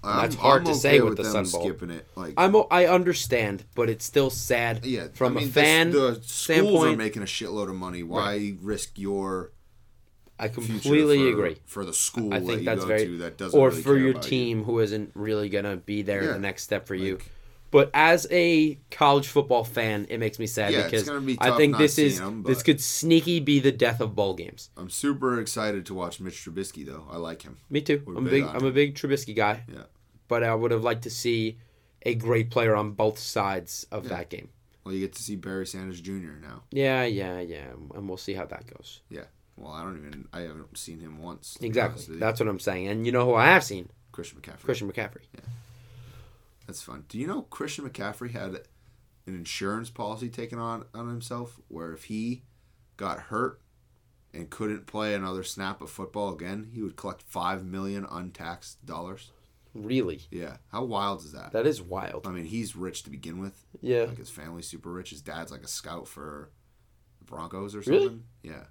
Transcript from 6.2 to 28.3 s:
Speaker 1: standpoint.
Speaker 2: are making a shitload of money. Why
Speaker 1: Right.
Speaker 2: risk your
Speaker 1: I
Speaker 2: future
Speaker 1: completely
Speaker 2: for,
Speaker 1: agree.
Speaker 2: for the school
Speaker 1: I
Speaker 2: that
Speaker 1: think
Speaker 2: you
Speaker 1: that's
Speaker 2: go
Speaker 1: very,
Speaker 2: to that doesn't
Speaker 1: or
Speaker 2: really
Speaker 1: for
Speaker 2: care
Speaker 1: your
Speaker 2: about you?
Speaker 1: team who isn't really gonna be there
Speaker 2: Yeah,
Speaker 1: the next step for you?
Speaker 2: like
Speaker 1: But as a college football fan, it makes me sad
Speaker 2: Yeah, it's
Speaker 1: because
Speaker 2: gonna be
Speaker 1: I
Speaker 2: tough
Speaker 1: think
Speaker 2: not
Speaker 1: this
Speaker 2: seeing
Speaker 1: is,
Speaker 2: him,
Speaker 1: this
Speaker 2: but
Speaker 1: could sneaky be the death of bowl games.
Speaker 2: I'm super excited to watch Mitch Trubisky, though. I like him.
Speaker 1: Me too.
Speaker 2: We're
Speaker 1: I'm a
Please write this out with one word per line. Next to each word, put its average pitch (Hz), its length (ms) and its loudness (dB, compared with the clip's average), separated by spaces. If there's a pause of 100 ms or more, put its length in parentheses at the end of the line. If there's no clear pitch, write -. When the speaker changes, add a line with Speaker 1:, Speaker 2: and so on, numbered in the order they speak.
Speaker 1:
standpoint. 165 640 4
Speaker 2:
are - 20 0
making 110 260 -2
a 95 40 -4
shitload 95 420 -4
of 92 80 -6
money. 90 260 -6
Why 87 180 -4 (160)
Speaker 1:
Right. 104 240 -4
Speaker 2:
risk 98 380 -6
your 98 540 -4 (840)
Speaker 1:
I 110 100 -2
Speaker 2:
future 113 240 -4
Speaker 1:
completely 143 460 6
Speaker 2:
for, 135 100 6 (100)
Speaker 1:
agree. 85 180 0 (100)
Speaker 2:
for 101 180 -8
the 87 80 -8
school 107 420 0
Speaker 1:
I 104 60 2
Speaker 2:
that 90 60 -4
Speaker 1:
think 90 140 0
Speaker 2:
you 85 60 -6
Speaker 1:
that's 107 140 0
Speaker 2:
go 92 80 -4
Speaker 1:
very, 107 180 4
Speaker 2:
to 87 120 -6
that 85 200 -8
doesn't 92 200 4
Speaker 1:
or 135 100 10
Speaker 2:
really 82 140 0
Speaker 1:
for 139 120 6
Speaker 2:
care 139 80 8
Speaker 1:
your 131 80 6
Speaker 2:
about 127 140 0
you? - 60 -4
Speaker 1:
team 117 340 2
who 113 160 2
isn't 107 340 0
really 104 340 -2
gonna 101 280 -2
be 104 260 -4
there 98 220 0
Speaker 2:
Yeah, 98 80 0
Speaker 1:
the 92 80 -2
next 98 240 -4
step 98 240 -4
for 98 80 -4
you? 95 200 -2
Speaker 2:
like - 140 -12 (400)
Speaker 1:
But 139 240 8
as 165 360 6
a 160 460 6 (140)
college 143 380 6
football 139 340 4
fan, 110 480 -2
it 113 80 -4
makes 110 220 -2
me 113 80 -2
sad 104 240 0
Speaker 2:
Yeah, 104 80 4
it's 85 100 0
Speaker 1:
because 107 180 0
Speaker 2:
gonna 143 120 -4
be 131 200 0
Speaker 1:
I 123 100 6
Speaker 2:
tough 120 80 4
Speaker 1:
think 147 140 8
Speaker 2:
not - 60 0
Speaker 1:
this 147 160 6
Speaker 2:
seeing 147 140 6
Speaker 1:
is, 98 100 0
Speaker 2:
him, 101 240 -6
Speaker 1:
this 123 160 2
Speaker 2:
but - 60 -6
Speaker 1:
could 143 160 6
sneaky 165 580 4
be 143 220 4
the 135 100 6
death 120 300 2
of 104 160 -2
bowl 98 180 2
games. - 420 -14
Speaker 2:
I'm 92 140 -12
super 131 500 -2
excited 104 460 -4
to 95 80 -10
watch 87 240 -6
Mitch 92 260 -10
Trubisky, 85 400 -8
though. 73 240 -14
I 85 100 -10
like 82 240 -8
him. 67 160 -20 (120)
Speaker 1:
Me 143 100 0
too. 147 240 2
Speaker 2:
We're 90 120 -10
Speaker 1:
I'm 127 100 -2
a - 40 0